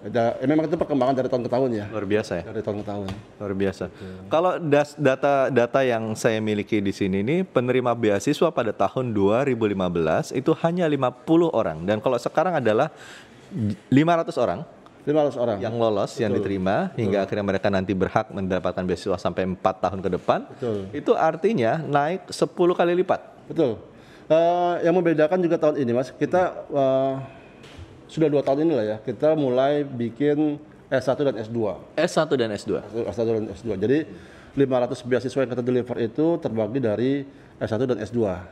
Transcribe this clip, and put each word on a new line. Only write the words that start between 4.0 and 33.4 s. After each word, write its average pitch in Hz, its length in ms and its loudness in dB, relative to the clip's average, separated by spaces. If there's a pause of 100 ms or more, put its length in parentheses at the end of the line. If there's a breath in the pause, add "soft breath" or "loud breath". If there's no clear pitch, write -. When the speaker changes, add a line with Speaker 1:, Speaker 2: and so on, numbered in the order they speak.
Speaker 2:
Kalau 170 320 2
das-, 143 400 2
data, 139 480 2
data 120 320 2
yang 113 320 0
saya 110 320 0
miliki 107 400 0
di 98 80 0
sini 98 320 0
ini, 156 160 0
penerima 123 560 0
beasiswa 120 560 2
pada 110 240 -2
tahun 117 400 -2
dua 107 320 4
ribu 117 160 0
lima 95 240 0
belas 85 480 0
itu 160 240 0
hanya 175 240 0
lima 139 240 0
puluh 165 480 2
orang. 87 320 -2
Dan 107 160 0
kalau 127 160 2
sekarang 160 400 0
adalah 117 320 2 (960 loud breath)
lima 160 320 4
ratus - 160 -4
orang. 117 400 -2 (320)
Speaker 1:
Lima 147 160 2
ratus 135 160 0
orang. 110 240 -2
Speaker 2:
Yang 110 160 -4
lolos, 110 400 0
yang 107 160 0
Speaker 1:
Betul. 104 80 0
Speaker 2:
diterima, 98 560 0
hingga 101 240 0
Speaker 1:
Betul. 95 80 -2
Speaker 2:
akhirnya 104 160 -2
mereka 98 240 0
nanti 95 240 0
berhak 95 400 0
mendapatkan 92 480 -4
beasiswa 90 320 -2
sampai 92 320 -4
empat 92 320 -2
tahun 95 240 -4
ke 95 60 -2 (100)
depan. - 220 0 (100)
Speaker 1:
Betul. 104 400 -6
Speaker 2:
Itu 147 240 0
artinya 160 640 0
naik 147 560 -2
sepuluh 175 400 2
kali 175 240 2
lipat. 180 240 0 (240)
Speaker 1:
Betul. 147 320 0 (480 loud breath)
Eh, 175 560 2
yang 170 160 4
membedakan 165 400 4
juga 170 240 0
tahun 151 160 2
ini, 117 160 0
Mas, 127 160 0
kita, 147 560 0
eh, 135 480 0 (960 loud breath)
sudah 156 160 2
dua 143 160 2
tahun 139 240 2
inilah 135 180 2
ya, 107 140 -2
kita 147 400 0
mulai 139 480 2
bikin 147 720 0 (320)
S 127 160 0
satu 135 160 0
dan 131 160 0
S 110 80 -6
dua. 107 320 -2 (160)
Speaker 2:
S 160 160 0
satu 156 240 0
dan 117 160 0
S 101 160 -6
dua. 95 160 -2
Speaker 1:
S 104 320 -6
satu 113 240 0
dan 104 160 -4